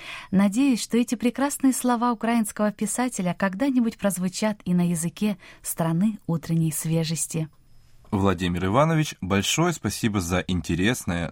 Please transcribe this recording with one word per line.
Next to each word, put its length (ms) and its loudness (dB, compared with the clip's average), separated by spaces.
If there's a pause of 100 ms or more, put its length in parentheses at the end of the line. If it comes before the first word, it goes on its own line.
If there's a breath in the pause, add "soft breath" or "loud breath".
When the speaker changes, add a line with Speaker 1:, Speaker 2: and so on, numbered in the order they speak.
(320 loud breath)
Speaker 1:
Надеюсь, 500 4
что 160 -2
эти 180 0
прекрасные 580 0
слова 400 0
украинского 580 0
писателя 680 -2
когда-нибудь 600 0
прозвучат 680 -2
и 100 0
на 140 4
языке 500 -2 (240 loud breath)
страны 640 0
утренней 460 0
свежести. 800 -4 (600)
Speaker 2:
Владимир 560 2
Иванович, 560 2
большое 500 0
спасибо 480 -2
за 200 0
интересное, 920 -2